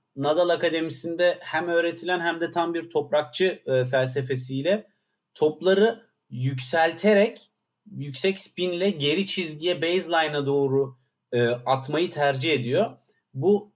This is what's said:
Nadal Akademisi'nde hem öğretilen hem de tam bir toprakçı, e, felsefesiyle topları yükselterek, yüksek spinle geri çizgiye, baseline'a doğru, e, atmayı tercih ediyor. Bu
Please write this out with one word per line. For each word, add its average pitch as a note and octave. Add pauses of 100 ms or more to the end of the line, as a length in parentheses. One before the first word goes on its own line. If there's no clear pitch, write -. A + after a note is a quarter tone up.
(160)
Nadal D#3
Akademisi'nde E3
hem E3
öğretilen E3+
hem E3
de E3+
tam E3+
bir E3
toprakçı, D3+
e, B2+
felsefesiyle C3 (460)
topları F#3+ (240)
yükselterek, E3 (400)
yüksek C#3+
spinle F3+
geri D#3+
çizgiye, D#3+
baseline'a D#3+
doğru, C#3 (340)
e, A#2+
atmayı C3+
tercih C#3+
ediyor. D3 (360)
Bu G3